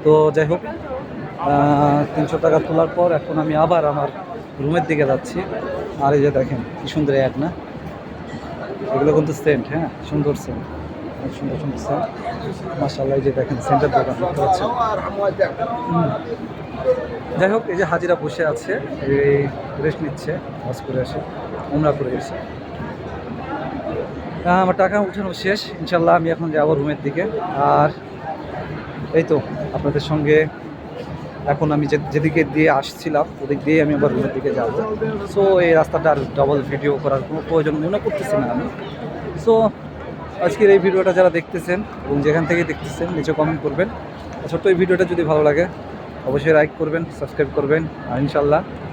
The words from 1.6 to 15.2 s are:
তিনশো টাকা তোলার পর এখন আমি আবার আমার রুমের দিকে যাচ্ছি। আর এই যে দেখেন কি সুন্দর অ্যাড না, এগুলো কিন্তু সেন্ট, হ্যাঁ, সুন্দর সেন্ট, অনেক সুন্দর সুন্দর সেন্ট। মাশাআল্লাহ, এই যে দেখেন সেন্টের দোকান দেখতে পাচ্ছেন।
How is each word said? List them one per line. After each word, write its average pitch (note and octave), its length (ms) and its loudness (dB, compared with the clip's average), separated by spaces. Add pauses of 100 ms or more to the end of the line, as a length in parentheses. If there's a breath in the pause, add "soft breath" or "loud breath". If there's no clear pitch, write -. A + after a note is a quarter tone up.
তিনশো D3+ 240 0
টাকা D#3 200 4
তোলার D#3+ 380 2
পর F3 160 4
এখন D#3 260 -2
আমি D3+ 180 0
আবার E3 280 4
আমার C#3+ 240 0 (520)
রুমের D#3 280 2
দিকে D3 180 2
যাচ্ছি। C3+ 340 -2 (600)
আর C#3 140 4
এই C#3+ 60 6
যে C#3+ 100 4
দেখেন C3+ 260 0
কি - 320 -8
সুন্দর C#3+ 260 0
অ্যাড C3 220 2
না, D#3+ 160 -2 (1400)
এগুলো C#3+ 180 4
কিন্তু D3+ 200 2
সেন্ট, C#3 360 0
হ্যাঁ, D3+ 200 -2 (220)
সুন্দর D3 240 0
সেন্ট, - 280 -8 (580)
অনেক C3+ 180 -8
সুন্দর C3+ 220 -6
সুন্দর C#3 180 -6
সেন্ট। C#3+ 260 -2 (760)
মাশাআল্লাহ, C#3 380 0
এই C3+ 40 0
যে C3+ 100 2
দেখেন B2+ 280 -2
সেন্টের C#3+ 300 4
দোকান - 140 4
দেখতে D#3 360 -2
পাচ্ছেন। F#3+ 280 2 (1200)